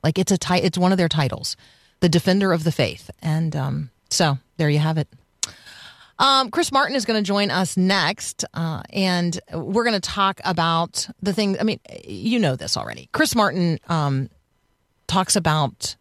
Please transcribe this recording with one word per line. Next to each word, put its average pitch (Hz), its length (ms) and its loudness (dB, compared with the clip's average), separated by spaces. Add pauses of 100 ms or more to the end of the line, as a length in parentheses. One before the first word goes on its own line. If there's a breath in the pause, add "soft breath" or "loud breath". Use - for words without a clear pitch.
Like, 160 140 0
it's 185 140 2
a 185 40 4
ti-, 180 200 0
it's - 200 2
one 180 160 4
of 190 60 2
their 170 100 2
titles, - 480 -2 (440 soft breath)
the 175 100 4
defender 190 420 2
of 160 120 0
the 160 80 0
faith. 113 380 -2 (120)
And, 156 340 -2
um, 139 340 -4 (200)
so 147 280 2 (200)
there 156 100 2
you 147 120 2
have 160 180 0
it. 147 100 -2 (1080 loud breath)
Um, 269 320 4
Chris 330 200 0
Martin 269 260 2
is 226 100 -2
gonna 220 160 0
join 202 280 0
us 175 280 0
next, 185 760 0
uh, 165 380 -6
and 180 500 0 (140)
we're 190 300 -2
gonna 220 160 0
talk 196 440 -2
about 170 640 0 (140)
the 196 100 -2
thing. 196 260 0
I - 40 -2
mean, 220 180 -2 (240)
you 104 340 -2
know 143 180 2
this - 200 -6
already. - 360 -10
Chris - 220 0
Martin, 175 540 2
um, 139 400 0 (760)
talks 185 280 0
about 156 680 0